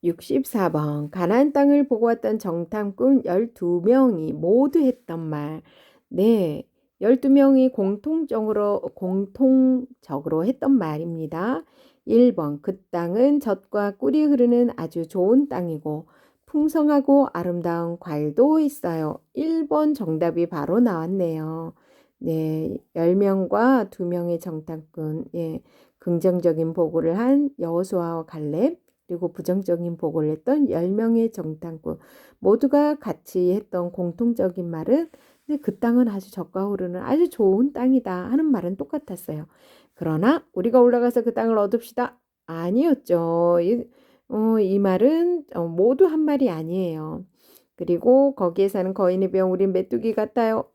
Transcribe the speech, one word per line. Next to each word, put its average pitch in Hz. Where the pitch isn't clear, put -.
육십사 180
번, 151
가나안 214
땅을 285
보고 233
왔던 226
정탐꾼 208
열두 175
명이 214
모두 233
했던 247
말. 156
네, 185
열두 254
명이 269
공통적으로, 214
공통적으로 196
했던 262
말입니다. 165
일 233
번, 147
"그 190
땅은 220
젖과 202
꿀이 277
흐르는 240
아주 165
좋은 220
땅이고 156
풍성하고 294
아름다운 170
과일도 160
있어요." 170
일 320
번 302
정답이 170
바로 165
나왔네요. 165
네, 160
열 170
명과 202
두 180
명의 175
정탐꾼, 160
예, 165
긍정적인 170
보고를 165
한 277
여호수아와 170
갈렙, 160
그리고 175
부정적인 175
보고를 156
했던 254
열 170
명의 226
정탐꾼 160
모두가 285
같이 185
했던 180
공통적인 180
말은, 233
"네, 294
그 226
땅은 240
아주 196
젖과 190
흐르는 185
아주 339
좋은 214
땅이다." 247
하는 220
말은 190
똑같았어요. 175
그러나 175
"우리가 233
올라가서 240
그 233
땅을 226
얻읍시다." 226
아니었죠. 175
이, 220
어, 220
이 196
말은, 285
어, 170
모두 220
한 320
말이 285
아니에요. 165
그리고 254
거기에 190
사는 190
거인의 190
병, 185
"우린 190
메뚜기 214
같아요." 220